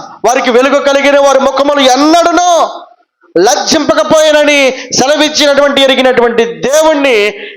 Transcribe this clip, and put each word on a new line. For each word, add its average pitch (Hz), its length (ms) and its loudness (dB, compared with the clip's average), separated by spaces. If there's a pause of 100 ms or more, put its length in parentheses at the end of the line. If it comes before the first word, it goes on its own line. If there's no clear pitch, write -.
(260)
వారికి 254 240 -2
వెలుగు 262 300 2
కలిగిన 277 400 0
వారి 277 200 2
ముఖములు 277 400 -2
ఎన్నడూనూ 320 880 2 (680)
లజ్జింపకపోయినని 294 1300 0 (220)
సెలవిచ్చినటువంటి, 285 880 0
ఎరిగినటువంటి 254 640 2
దేవుణ్ణి 269 880 0 (240)